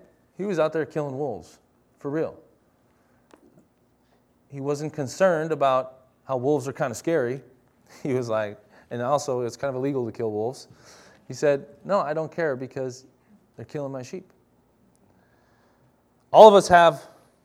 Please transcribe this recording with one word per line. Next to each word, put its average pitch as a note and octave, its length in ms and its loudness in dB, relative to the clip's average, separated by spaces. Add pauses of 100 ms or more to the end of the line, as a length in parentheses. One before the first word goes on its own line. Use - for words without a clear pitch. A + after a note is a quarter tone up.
(360)
he F3+ 80 -10
was G3 140 -4
out D#3 140 0
there D#3+ 120 -2
killing D3 320 -6
wolves, B2+ 440 -10 (400)
for C#3 100 -10
real. D3 260 -6 (2000)
He C#3 120 -14
wasn't C#3+ 320 -6
concerned D#3+ 600 0
about C3+ 540 -2 (180)
how C3+ 140 -4
wolves C3 280 -2
are C3+ 60 -8
kinda A#2+ 240 -6
scary. C#3+ 500 -2
<laughs> - 560 -20
He C#3 120 -4
was B2 140 -2
like, G#2+ 300 -4 (320)
and A#2+ 100 -8
also C3 420 -2
it's A#2 140 -8
kind C#3+ 140 -6
of B2+ 60 -8
illegal C3+ 280 -4
to A2+ 80 -8
kill A2+ 180 -6
wolves. G#2+ 380 -8 (600)
He C3+ 60 -12
said, C#3+ 320 0 (180)
"No, F#3 160 0
I D3 120 -4
don't D#3 180 -6
care D#3 260 -4
because B2+ 500 -10 (500)
they're A#2+ 80 -16
killing C#3 280 -10
my C3 100 -12
sheep." F#3 280 -16 (2000)
All F#3+ 160 12
of G3+ 60 8
us F#3+ 140 6
have E3+ 400 4 (360)